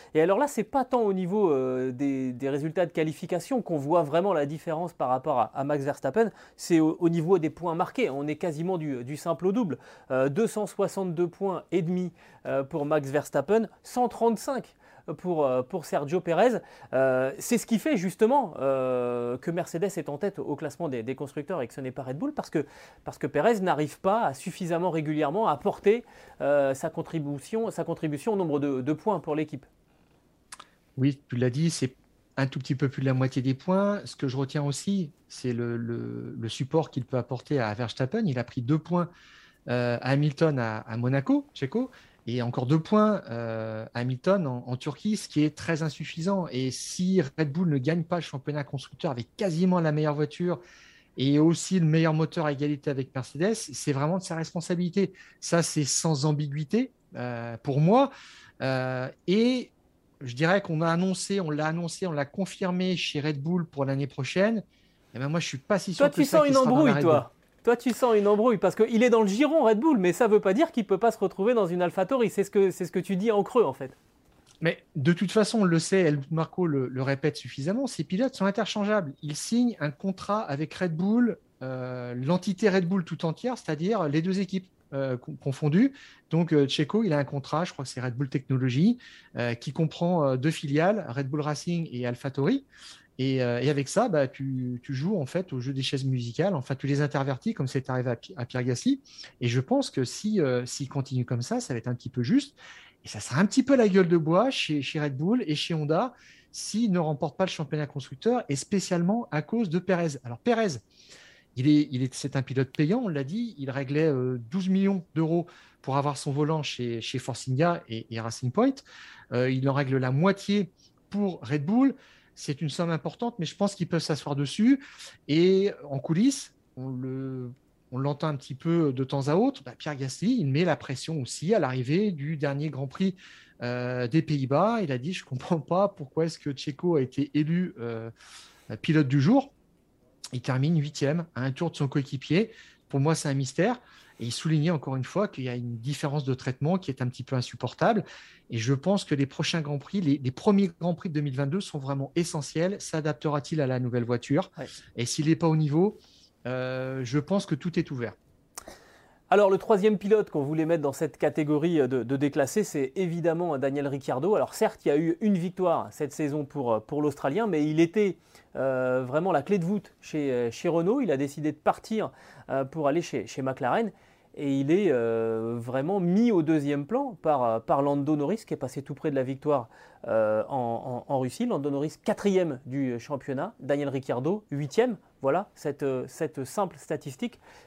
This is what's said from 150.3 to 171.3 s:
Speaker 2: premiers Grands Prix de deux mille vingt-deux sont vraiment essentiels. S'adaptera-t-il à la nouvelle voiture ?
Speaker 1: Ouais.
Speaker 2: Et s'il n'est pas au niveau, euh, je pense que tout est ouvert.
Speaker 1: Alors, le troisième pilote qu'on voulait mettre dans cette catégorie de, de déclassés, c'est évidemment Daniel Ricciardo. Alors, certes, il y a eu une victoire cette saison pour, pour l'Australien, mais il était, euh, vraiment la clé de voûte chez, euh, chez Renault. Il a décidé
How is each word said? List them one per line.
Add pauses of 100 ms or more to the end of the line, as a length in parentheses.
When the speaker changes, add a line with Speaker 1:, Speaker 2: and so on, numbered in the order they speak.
Speaker 2:
premiers
Grands
Prix
de
deux
mille
vingt-deux
sont
vraiment
essentiels.
S'adaptera-t-il
à
la
nouvelle
voiture ?
Speaker 1:
Ouais. (280)
Speaker 2:
Et
s'il
n'est
pas
au
niveau, (500)
euh,
je
pense
que
tout
est
ouvert. (1160)
Speaker 1:
Alors,
le
troisième
pilote
qu'on
voulait
mettre
dans
cette
catégorie
de,
de
déclassés,
c'est
évidemment
Daniel
Ricciardo.
Alors,
certes,
il
y
a
eu
une
victoire
cette
saison
pour,
pour
l'Australien,
mais
il
était, (360)
euh,
vraiment
la
clé
de
voûte
chez,
euh,
chez
Renault.
Il
a
décidé